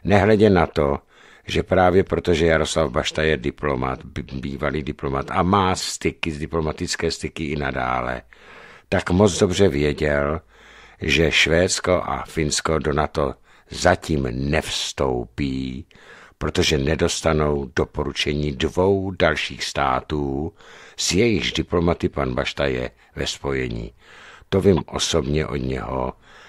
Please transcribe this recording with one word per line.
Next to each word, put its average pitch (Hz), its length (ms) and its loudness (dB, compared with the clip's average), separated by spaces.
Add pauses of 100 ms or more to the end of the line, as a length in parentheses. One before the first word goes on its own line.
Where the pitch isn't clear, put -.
Nehledě 104 460 6
na 85 160 6
to, 71 320 0 (500)
že 85 160 -2
právě 92 400 4
protože 82 420 0
Jaroslav 78 460 2
Bašta 76 320 -2
je 78 140 2
diplomat, 65 680 -4
b-, 69 180 -10 (100)
bývalý 69 500 -4
diplomat 69 480 -4
a 90 120 0
má 92 320 2
styky, - 560 -6
diplomatické 78 800 -4
styky 80 340 -8
i 73 100 -4
nadále, 64 680 -4 (680)
tak 92 200 0
moc 90 300 4
dobře 95 280 4
věděl, 73 720 0 (600)
že 78 300 2
Švédsko 85 600 2
a 69 360 -2
Finsko 78 520 -2
do 73 140 -2
nato 73 400 0 (360)
zatím 80 640 0
nevstoupí, 65 1500 -4 (520)
protože 80 400 0
nedostanou 76 1000 0
doporučení 73 760 -2
dvou 95 600 0
dalších 78 520 0
států, 71 880 -2 (440)
s - 160 -2
jejichž 107 400 2
diplomaty 85 560 0
pan 65 260 -2
Bašta 69 300 -2
je 62 260 -2 (240)
ve 69 120 -4
spojení. 64 640 -6 (580)
To 98 120 2
vím 90 240 6
osobně 73 600 -2
od 62 80 -6
něho 64 580 -4 (360)